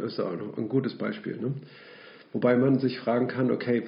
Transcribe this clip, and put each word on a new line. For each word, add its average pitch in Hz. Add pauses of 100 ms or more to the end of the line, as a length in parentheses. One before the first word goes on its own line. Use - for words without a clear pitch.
ist 110
ein, 87 (180)
ein 113
gutes 131
Beispiel, -
ne? 131 (800)
Wobei 123
man 131
sich 127
fragen 123
kann, 123
okay, 117